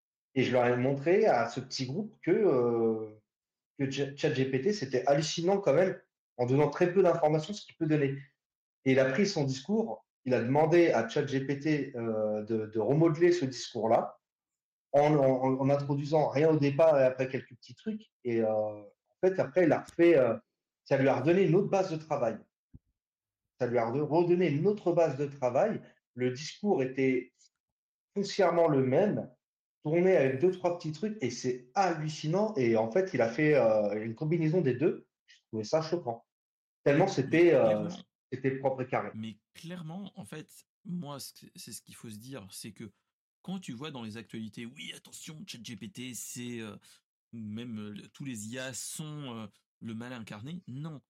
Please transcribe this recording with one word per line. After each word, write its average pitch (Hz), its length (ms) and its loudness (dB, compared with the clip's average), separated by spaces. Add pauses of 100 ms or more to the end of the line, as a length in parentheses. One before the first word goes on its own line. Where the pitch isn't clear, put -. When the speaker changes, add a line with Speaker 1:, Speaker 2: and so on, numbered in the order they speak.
(340)
Speaker 1:
Et 131 100 2
je 110 80 0
leur 123 140 4
ai 123 100 2
montré 139 500 2
à 120 220 2
ce - 120 -8
petit - 260 -8
groupe 175 360 -8
que, 160 80 0
euh, 120 800 2 (680)
que 139 120 -2
Ch-, 139 260 -6
chat 143 160 -2
G 131 120 0
P 135 160 -2
T, 202 120 0
c'était - 340 -4
hallucinant 165 520 0
quand 143 160 2
même, 180 240 2 (380)
en 123 100 0
donnant 143 240 4
très 175 220 0
peu 190 100 4
d'informations, 160 520 2
ce - 120 -12
qu'il - 100 -20
peut 160 100 -4
donner. 143 300 0 (680)
Et 131 80 4
il 131 80 4
a 131 60 4
pris 190 200 2
son 147 180 -2
discours, 196 600 -4 (200)
il 123 100 0
a 110 80 2
demandé 160 480 4
à 113 180 0
chat 139 180 -2
G 135 140 -2
P 135 180 -4
T, 147 380 -2
euh, 107 480 -2
de, 110 220 -2
de 113 120 -6
remodeler 156 540 4
ce 170 120 -2
discours-là, - 720 -2 (760)
en, 147 240 4
en, 131 440 4
en 135 100 2
introduisant 143 580 2
rien 151 220 4
au 156 80 4
départ 143 400 4
et 135 60 6
après 131 240 2
quelques 123 280 -8
petits - 180 -20
trucs. 214 360 -10 (140)
Et, 117 160 0
euh, 110 100 0
en 107 720 -6
fait, 185 200 2
après, 175 240 0
il 143 80 4
a - 80 2
refait, 170 360 4
euh, 120 200 4 (480)
ça 139 120 0
lui 135 120 2
a 131 100 2
redonné 170 240 2
une 165 140 4
autre 208 120 2
base 185 220 0
de 160 60 -4
travail. 139 420 -4 (1200)
Ça 123 80 0
lui 120 120 0
a 113 120 2
re-, 135 100 -2
redonné 175 480 2
une 151 200 0
autre 208 240 0
base 160 260 2
de 147 80 -2
travail. 139 540 0 (340)
Le 123 160 -2
discours 147 520 -2
était 131 500 0 (840)
foncièrement 175 540 2
le 135 160 4
même, 143 440 2 (540)
tourné 175 340 4
avec 131 240 2
deux, 185 120 4
trois 175 260 -2
petits 156 140 -6
trucs, 214 280 -6
et 123 100 -2
c'est 127 440 -6
hallucinant. 175 840 -2
Et 117 200 2
en 113 140 2
fait, 190 220 0
il 123 80 0
a 113 80 2
fait, 151 260 2
euh, 107 500 2
une 113 100 -6
combinaison 160 460 0
des 131 140 2
deux. 156 320 -2 (200)
Je - 80 -20 (140)
trouvais 110 160 -6
ça 160 180 0
choquant. 156 420 -6 (600)
Tellement 156 240 4
c'était, 156 380 2
Speaker 2:
Mais 160 80 8
Speaker 1:
euh, 117 120 6
Speaker 2:
clairement, 107 220 0 (440)
Speaker 1:
c'était 131 200 -4
propre 135 300 -4
et 127 40 -6
carré. 104 280 -4
Speaker 2:
mais 110 220 -10 (180)
clairement, 175 600 -14
en 175 100 -16
fait, 156 240 -14 (360)
moi, 143 340 -8
ce - 160 -14
que, - 120 -20 (100)
c'est 127 160 -16
ce - 100 -14
qu'il - 140 -20
faut 120 120 -16
se 107 100 -14
dire, 120 320 -16
c'est - 220 -14
que 110 180 -16 (520)
quand 185 160 -10
tu 190 140 -12
vois 131 180 -12
dans 131 120 -12
les 107 140 -12
actualités, « 117 500 -12 (100)
Oui, - 180 -16
attention, - 520 -18
chat - 160 -16
G 120 140 -12
P 110 120 -14
T, 123 260 -12
c'est, 120 460 -10
euh, 107 160 -12 (560)
même, 113 460 -10
euh, 104 120 -10
le, 101 180 -16
tous - 160 -16
les 110 240 -10
I 123 100 -10
A 131 160 -8
sont, 147 640 -10
euh, 110 100 -10 (340)
le 113 140 -10
mal 120 180 -10
incarné. » 123 560 -12
Non. 143 420 -12